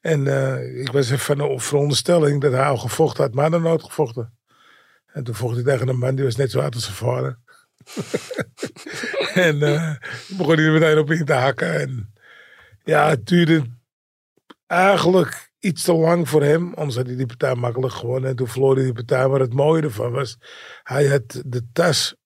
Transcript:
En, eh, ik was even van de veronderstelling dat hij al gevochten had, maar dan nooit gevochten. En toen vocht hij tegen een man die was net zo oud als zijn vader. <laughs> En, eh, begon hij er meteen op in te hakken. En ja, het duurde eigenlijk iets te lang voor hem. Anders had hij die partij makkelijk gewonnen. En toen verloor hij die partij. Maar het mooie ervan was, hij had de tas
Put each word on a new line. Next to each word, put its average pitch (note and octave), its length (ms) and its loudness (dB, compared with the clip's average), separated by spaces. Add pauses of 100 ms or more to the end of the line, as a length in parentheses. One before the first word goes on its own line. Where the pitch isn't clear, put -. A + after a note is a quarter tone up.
En, D3 260 0
eh, C3 540 -2
ik C3 120 -8
was C#3 180 2
even C3 80 0
van C#3+ 200 -2
de C#3 200 -2
veronderstelling D3 800 2
dat C#3 120 2
hij C3 120 2
al C#3 120 0
gevochten B2+ 480 0
had, B2+ 100 -4
maar D3 160 2
dan E3+ 120 0
nooit E3 200 0
gevochten. A#2+ 560 -6 (680)
En C#3 180 -10
toen A2+ 100 -8
vocht A#2 200 -4
hij A#2+ 100 -4
tegen C3 240 0
een B2+ 100 -2
man B2+ 160 0
die C3+ 100 -2
was A#2 120 -2
net C3+ 140 0
zo C3 100 0
oud C#3 140 -2
als A#2 100 -6
zijn F#2+ 120 -10
vader. B2 420 -4 (560)
<laughs> - 260 -6 (1120)
En, D#3+ 280 2
eh, D#3 280 0 (380)
begon F3 260 0
hij D#3 100 4
er D#3 80 4
meteen D#3 260 6
op D3+ 120 0
in E3 140 0
te C#3+ 80 0
hakken. C#3 480 0
En C3 320 -8 (720)
ja, D3+ 240 4
het C3+ 180 0
duurde E3 360 4 (1040)
eigenlijk F3+ 920 2
iets - 240 -2
te F3+ 100 2
lang E3 360 2
voor C#3+ 140 4
hem. E3 320 2
Anders C#3+ 220 -4
had B2+ 100 -2
hij B2 100 -8
die C3 100 -2
partij B2+ 280 -2
makkelijk A#2+ 400 -4
gewonnen. C3 360 -4
En B2 60 -4
toen B2 120 -4
verloor C3+ 260 2
hij C3 100 2
die B2+ 80 -2
partij. B2+ 360 0
Maar C3+ 120 2
het B2 140 0
mooie D#3 280 2
ervan A#2+ 300 -4
was, C3 240 -6 (460)
hij C#3+ 240 0
had C#3 400 0
de A#2+ 260 -6
tas - 420 0 (120)